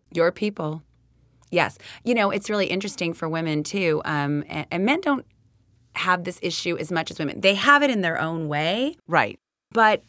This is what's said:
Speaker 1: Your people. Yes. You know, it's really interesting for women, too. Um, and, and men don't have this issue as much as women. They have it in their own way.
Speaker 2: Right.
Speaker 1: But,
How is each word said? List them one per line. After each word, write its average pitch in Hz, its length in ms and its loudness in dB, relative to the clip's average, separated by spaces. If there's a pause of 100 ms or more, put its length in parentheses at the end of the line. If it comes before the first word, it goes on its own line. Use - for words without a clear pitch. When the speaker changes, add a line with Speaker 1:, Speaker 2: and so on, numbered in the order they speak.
(120)
Speaker 1:
Your 165 200 4
people. 165 500 -4 (680)
Yes. 170 260 2 (240)
You 240 120 2
know, 202 180 2
it's 202 180 -4
really 202 160 2
interesting 185 480 -4
for 165 140 -6
women, 160 340 -2
too. 165 420 0
Um, 147 440 0
and, 156 240 -8
and 180 120 -2
men 294 160 2
don't 277 240 0 (680)
have 180 300 0
this 180 180 -8
issue 170 340 -2
as 156 140 -8
much 165 220 -2
as - 80 -12
women. - 200 -4
They 196 140 6
have 285 300 4
it 269 60 4
in 220 100 0
their 165 200 0
own 160 280 -4
way. 185 480 -2 (100)
Speaker 2:
Right. 151 320 0 (340)
Speaker 1:
But, 214 360 4